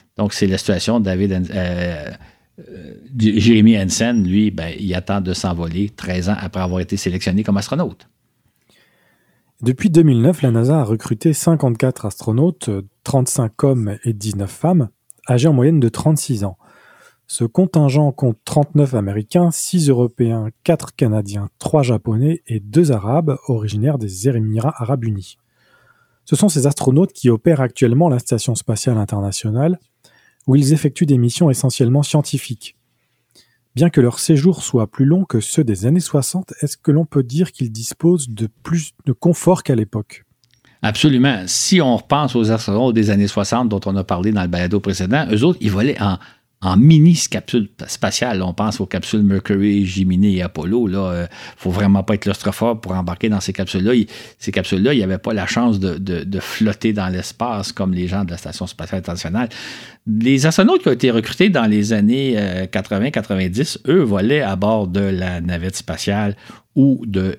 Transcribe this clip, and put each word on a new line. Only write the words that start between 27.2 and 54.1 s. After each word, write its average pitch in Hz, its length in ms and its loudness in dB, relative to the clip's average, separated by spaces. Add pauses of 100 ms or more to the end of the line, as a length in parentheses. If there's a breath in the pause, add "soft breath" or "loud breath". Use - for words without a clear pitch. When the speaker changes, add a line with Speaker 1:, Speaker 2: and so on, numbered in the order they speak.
Speaker 2:
opèrent 135 300 2
actuellement 131 480 2
la 127 100 0
Station 117 340 -2
spatiale 113 460 -2
internationale, 107 800 -2 (680 soft breath)
où 131 100 4
ils 143 160 4
effectuent 156 360 0
des 139 100 4
missions 120 320 2
essentiellement 131 540 2
scientifiques. - 720 -4 (1000 soft breath)
Bien 160 160 4
que 143 100 4
leur 120 160 2
séjour 160 460 2
soit 117 240 0
plus - 180 0
long 180 180 2
que 120 160 -2
ceux - 240 0
des 104 220 -2
années 160 140 2
soixante, 151 520 -2 (100)
est-ce - 160 -6
que - 120 -4
l'on 156 160 2
peut 143 160 -2
dire 135 300 -2
qu'ils 120 200 -6
disposent 135 580 -2
de 110 180 -6 (160)
plus 165 300 -6 (120)
de 139 60 0
confort 170 500 0
qu'à 135 140 -2
l'époque ? - 500 -6 (560 soft breath)
Speaker 1:
Absolument. 123 640 2
Si - 340 0
on 127 180 2
repense 139 380 0
aux 110 140 2
astronautes 113 460 0
des 107 160 2
années 101 160 2
soixante 113 420 -2
dont 101 160 -2
on 98 100 -4
a 98 80 -2
parlé 92 280 -2
dans 104 100 0
le 90 60 -2
balado 90 320 -2
précédent, 101 520 -2
eux 104 120 0
autres, 175 180 2
ils 107 80 0
volaient 107 320 -2
en, 95 160 0 (440 loud breath)
en 92 140 2
mini 156 540 8
capsule - 400 -2 (160)
spatiale. 107 560 -4
On 90 120 -4
pense 107 280 -4
aux 95 60 -6
capsules 101 340 -2
Mercury, 101 640 2
Gemini 92 520 2
et 90 40 -2
Apollo. 90 460 -2
Là, 92 240 -2
euh, 87 160 -4 (280 loud breath)
faut - 140 -6
vraiment 98 320 2
pas 104 140 -2
être 98 60 -4
claustrophobe 110 600 -4
pour 92 120 -8
embarquer 90 360 -4
dans 101 120 0
ces 95 120 -6
capsules-là. 98 400 -2
Ils, 110 140 2 (320 loud breath)